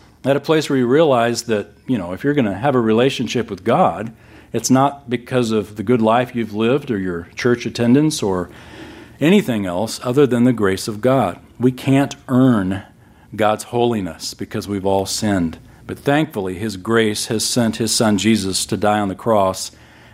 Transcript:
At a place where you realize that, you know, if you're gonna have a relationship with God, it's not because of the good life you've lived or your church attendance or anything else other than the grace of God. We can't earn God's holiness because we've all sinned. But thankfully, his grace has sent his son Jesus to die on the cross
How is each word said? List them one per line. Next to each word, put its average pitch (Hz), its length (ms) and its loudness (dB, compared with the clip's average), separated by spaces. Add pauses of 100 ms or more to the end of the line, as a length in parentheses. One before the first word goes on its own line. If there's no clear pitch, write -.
(240)
At 139 120 2
a 143 40 -2
place 156 280 0
where 139 100 0
you 123 100 2
realize 120 560 2
that, 107 240 -2 (180)
you 127 120 0
know, 87 140 -6
if 95 120 -10
you're 143 100 0
gonna 104 240 0
have 135 160 0
a 127 60 4
relationship 113 720 0
with 90 120 -12
God, 113 500 0 (400)
it's - 180 -2
not 131 380 2
because 120 440 -2
of 104 240 -4
the 110 80 -8
good 117 180 2
life 123 320 2
you've 107 200 -6
lived 123 360 0
or 107 80 -2
your 87 380 -6
church 120 300 0
attendance 123 560 2
or 92 280 -2 (720)
anything 139 460 2
else 92 360 -4
other 131 240 2
than 120 160 2
the 123 100 4
grace 98 360 0
of 107 120 -8
God. 120 380 0 (220)
We 123 100 2
can't 135 460 0 (120)
earn 110 540 2 (540)
God's 107 280 0
holiness 113 720 -2
because 101 320 -10
we've 98 200 -4
all 98 180 0
sinned. 95 540 -2 (280)
But 95 120 -10
thankfully, 113 560 -2
his 104 220 -8
grace 107 500 0
has 107 180 -4
sent 113 320 0
his 113 180 -2
son 107 240 2
Jesus 95 480 0
to 113 100 -4
die 104 240 0
on 101 80 -4
the 92 60 -6
cross 98 560 0 (440)